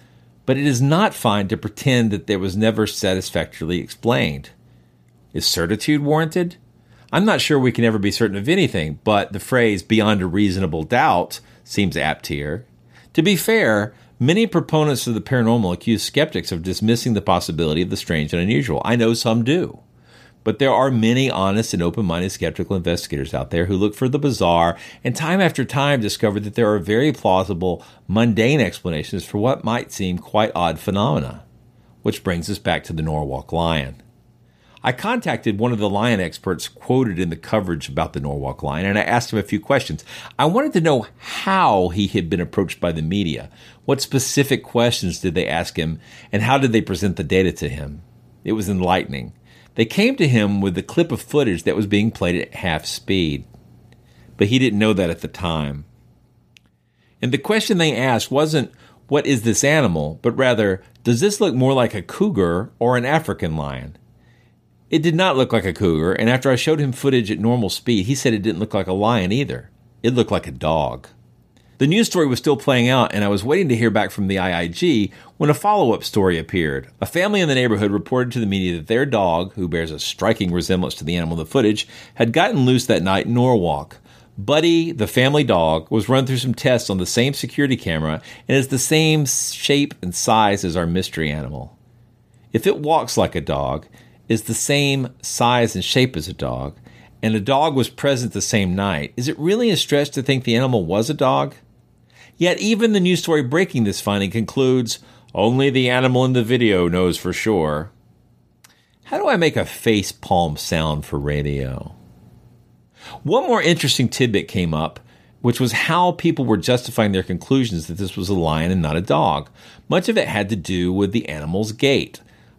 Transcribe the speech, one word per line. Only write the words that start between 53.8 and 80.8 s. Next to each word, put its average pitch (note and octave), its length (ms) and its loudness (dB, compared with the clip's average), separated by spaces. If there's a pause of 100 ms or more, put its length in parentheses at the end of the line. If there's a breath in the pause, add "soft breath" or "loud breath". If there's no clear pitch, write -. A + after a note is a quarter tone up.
But G2 100 2
he B2 140 2
didn't A2 180 2
know A2 140 4
that F#2 180 0
at E2 120 -6
the D#2+ 60 -8
time. D#2 580 -6 (1300)
And B2 120 -2
the C#3+ 60 2
question G#3+ 400 0
they D#3 180 2
asked B2 340 0
wasn't, D#3 400 0 (380 soft breath)
"What C#3+ 180 2
is C3 160 2
this A2+ 220 2
animal?" F2 580 2
but A#2+ 160 0
rather, A2 440 2 (200 soft breath)
"Does A#2+ 160 2
this G3+ 220 0
look F3+ 160 2
more C3 160 4
like B2 220 2
a G2+ 60 -6
cougar F#2+ 800 0
or B2 180 2
an A#2+ 80 -2
African A2+ 520 -2
lion?" C#2+ 420 -8 (920 soft breath)
It D#3 120 2
did E3 120 2
not E3+ 220 2
look B2+ 160 2
like G2+ 140 0
a F#2 80 0
cougar, E2+ 380 2
and A2+ 180 0
after C3 200 2
I C3 60 4
showed D#3 240 0
him C3+ 120 0
footage B2 380 0
at G#2+ 80 -4
normal A2+ 300 0
speed, G#2 380 0
he C3+ 80 0
said B2+ 180 0
it G#2 100 -2
didn't F#2+ 180 -2
look G#2+ 120 -4
like G2 140 -2
a F#2+ 60 -4
lion G2+ 400 0
either. A2+ 380 -4 (320)
It B2 120 0
looked A#2+ 160 2
like - 160 -2
a D2+ 60 -12
dog. C#2 560 -2 (680 soft breath)
The C3+ 100 2
news G#3+ 200 2
story E3+ 200 2
was B2 120 0
still D3 180 2
playing A#2+ 320 2
out, B2+ 260 2
and G#2 80 -2
I G2+ 60 2
was G2+ 160 0
waiting D#3+ 240 2
to A#2+ 80 2
hear A2+ 140 2
back G2+ 200 0
from G2+ 160 -4
the F#2+ 120 0
I F2+ 240 -2
I F2 40 -2
G G#2+ 460 0 (240 loud breath)
when D3 140 2
a C#3+ 40 2
follow-up F3+ 480 2
story F#2 360 2
appeared. D#2 500 -4 (120)
A - 60 -2
family G3 340 0
in E3+ 80 2
the C#3 60 2
neighborhood G#2+ 380 2
reported B2 400 -2
to B2+ 80 -2
the A2 60 0
media F#2 300 0
that D#2 120 -10
their A#2+ 180 2
dog, F#2 480 0
who F#2 140 -4
bears D#2+ 240 -4
a D2+ 60 -10
striking G2 540 -2
resemblance F2+ 440 0